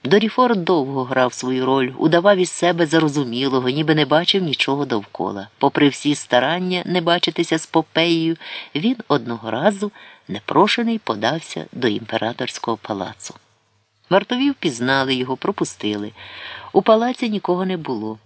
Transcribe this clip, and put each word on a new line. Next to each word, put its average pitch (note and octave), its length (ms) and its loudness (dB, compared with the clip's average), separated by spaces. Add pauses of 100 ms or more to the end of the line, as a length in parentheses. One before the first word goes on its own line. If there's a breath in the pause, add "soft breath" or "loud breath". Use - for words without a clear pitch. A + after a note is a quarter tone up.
Доріфор A3 480 4
довго C#3+ 480 0
грав B2+ 300 0
свою B2+ 320 -2
роль, C3 320 2
удавав F3 400 4
із F3+ 120 2
себе E3+ 360 2
зарозумілого, C3+ 840 0
ніби D#3 260 0
не D3+ 100 2
бачив E3 380 2
нічого C#3+ 420 -2
довкола. G2+ 640 -6 (100)
Попри C#3 320 2
всі D3 260 -2
старання F3 680 0
не F3+ 160 0
бачитися E3+ 580 0
з - 60 -6
Попеєю, E3 720 0 (380 loud breath)
він A3 200 0 (120)
одного A#2 440 -2
разу, G3 400 0 (360 loud breath)
непрошений, G#3+ 720 0
подався A2+ 720 -4
до B2 160 -2
імператорського A2 920 -4
палацу. - 560 -8 (760)
Вартові B3 420 2
впізнали C3+ 640 0
його, B2+ 220 -4
пропустили. G#2+ 760 -4 (640 loud breath)
У G3 80 6
палаці A#3 480 2
нікого F#3 360 0
не F#3 120 -2
було. A2 480 -6